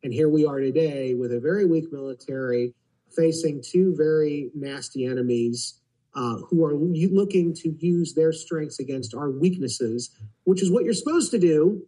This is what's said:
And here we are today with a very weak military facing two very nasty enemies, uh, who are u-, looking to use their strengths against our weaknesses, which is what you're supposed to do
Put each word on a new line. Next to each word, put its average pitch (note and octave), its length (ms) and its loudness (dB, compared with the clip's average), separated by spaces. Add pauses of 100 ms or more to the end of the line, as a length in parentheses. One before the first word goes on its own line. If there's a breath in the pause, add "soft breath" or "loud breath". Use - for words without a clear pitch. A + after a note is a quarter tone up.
And C3 100 -6
here D3+ 160 4
we D3+ 160 4
are C#3 140 0
today C3+ 540 0
with B2 200 -2
a A#2+ 60 -2
very F#3 260 0
weak E3 260 2
military C3 800 -4 (420)
facing D#3+ 460 0
two F#3 340 2
very D3+ 600 0
nasty C#3 500 -8
enemies, A#2+ 720 -2 (400)
uh, A#2+ 220 -4 (120)
who E3 160 4
are D3 80 0
u-, E3+ 400 0
looking F#3+ 400 2
to E3 160 -4 (100)
use E3+ 340 0
their D#3+ 180 4
strengths D#3 480 -6
against C3 340 -6
our C#3+ 160 -4
weaknesses, C3 840 -2 (320 loud breath)
which F#3 200 2
is F3+ 80 2
what A#3 120 2
you're A#3 100 0
supposed D4+ 380 0
to A3+ 80 0
do E3+ 480 4